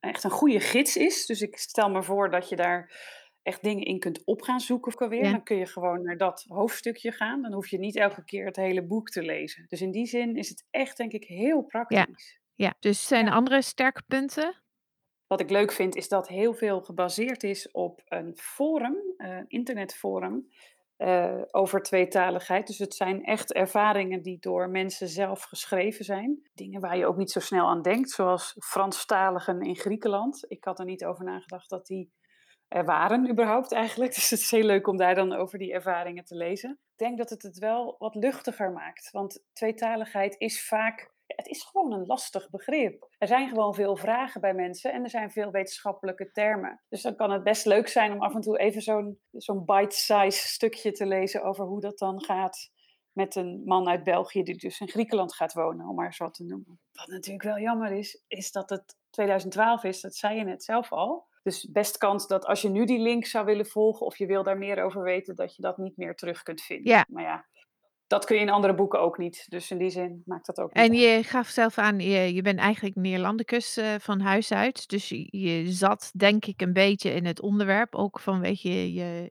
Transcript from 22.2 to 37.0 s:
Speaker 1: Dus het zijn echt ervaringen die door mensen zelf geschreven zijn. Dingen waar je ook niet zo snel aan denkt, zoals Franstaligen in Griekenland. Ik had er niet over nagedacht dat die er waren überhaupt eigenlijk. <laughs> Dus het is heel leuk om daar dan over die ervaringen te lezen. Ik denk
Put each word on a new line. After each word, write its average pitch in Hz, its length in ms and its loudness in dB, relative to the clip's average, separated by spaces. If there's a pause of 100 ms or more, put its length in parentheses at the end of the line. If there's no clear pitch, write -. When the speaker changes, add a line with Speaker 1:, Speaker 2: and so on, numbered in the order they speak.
Speaker 1:
Dus 208 120 -12
het 196 160 -6
zijn 196 300 -2
echt - 280 -4
ervaringen 190 720 2
die 180 180 -10
door 180 300 -2
mensen 190 380 -4
zelf 190 340 -2
geschreven 208 640 -2
zijn. 208 500 -4
Dingen 196 260 -12
waar 180 160 -2
je 180 100 2
ook 180 100 2
niet 190 140 -2
zo 185 100 -2
snel 175 260 2
aan 170 160 2
denkt, 185 280 2
zoals 180 480 0
Franstaligen 190 1040 0
in 180 160 -4
Griekenland. 214 720 -2
Ik - 160 -14
had 180 140 -6
er 185 60 -8
niet 185 200 -8
over 180 200 -6
nagedacht 185 460 -12
dat 185 160 -10
die 190 260 -10 (560)
er 175 160 -2
waren 202 460 2
überhaupt 226 420 2
eigenlijk. 226 420 -2
<laughs> - 0 -
Dus - 160 0
het 214 100 0
is - 100 -2
heel 220 140 6
leuk 196 220 4
om 196 100 2
daar 185 180 6
dan 185 180 2
over 190 260 -4
die 185 140 -8
ervaringen 175 520 -4
te 175 120 -14
lezen. 185 340 -6
Ik - 280 -20
denk 233 200 -4